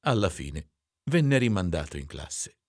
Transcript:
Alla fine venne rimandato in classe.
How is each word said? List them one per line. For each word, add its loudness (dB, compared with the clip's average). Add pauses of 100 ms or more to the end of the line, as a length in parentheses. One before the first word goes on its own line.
Alla 2
fine -10 (320)
venne 4
rimandato 0
in -8
classe. -12